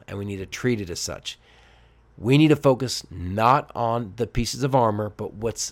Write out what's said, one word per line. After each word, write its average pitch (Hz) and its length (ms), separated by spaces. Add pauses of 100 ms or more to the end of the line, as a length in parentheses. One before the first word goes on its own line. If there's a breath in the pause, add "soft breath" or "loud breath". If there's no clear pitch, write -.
and 98 120
we 101 80
need 101 140
to 95 60
treat 120 360
it 87 80
as 85 100
such. - 400 (800 soft breath)
We 127 200
need 156 120
to 147 80
focus 131 520
not 101 640
on 117 440
the 113 100
pieces 120 360
of 135 120
armor, 107 400
but - 180
what's 107 380